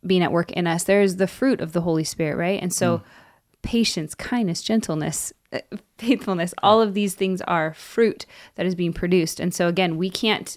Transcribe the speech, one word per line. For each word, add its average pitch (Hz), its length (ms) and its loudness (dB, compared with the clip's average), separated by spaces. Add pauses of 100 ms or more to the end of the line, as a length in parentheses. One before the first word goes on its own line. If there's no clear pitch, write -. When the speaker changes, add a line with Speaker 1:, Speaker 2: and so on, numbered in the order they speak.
Speaker 1:
being 180 160 4
at 160 100 2
work 170 200 0
in 175 140 -2
us, 170 180 -2
there 202 180 4
is 190 140 2
the 190 100 2
fruit 254 340 0
of 160 120 -6
the 170 100 0
Holy 160 220 2
Spirit, 151 340 -4
right? 180 240 -2
And 175 100 -2
so 175 260 0
Speaker 2:
Mm. - 40 -8 (600)
Speaker 1:
patience, 208 520 -2
kindness, 214 480 -4
gentleness, 160 720 -2 (180)
uh, - 60 -6 (400)
faithfulness, 190 640 -2
all 214 180 6
of 214 140 2
these 202 200 0
things 190 280 -2
are 160 320 -2
fruit - 500 0 (300)
that - 100 -4
is 185 100 0
being 170 200 -2
produced. 175 440 2
And 175 140 -2
so, 175 160 0
again, 175 300 0
we 185 100 0
can't - 480 -2